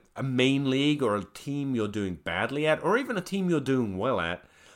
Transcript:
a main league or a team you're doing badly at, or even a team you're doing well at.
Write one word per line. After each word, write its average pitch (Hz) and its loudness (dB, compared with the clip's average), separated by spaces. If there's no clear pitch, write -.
a 127 -6
main 135 4
league 143 2
or 104 2
a 92 -4
team 139 -6
you're 107 0
doing 98 -2
badly 110 -2
at, 151 2
or 190 2
even 254 -2
a 180 -4
team 185 -2
you're 165 2
doing 123 0
well 107 0
at. 85 -4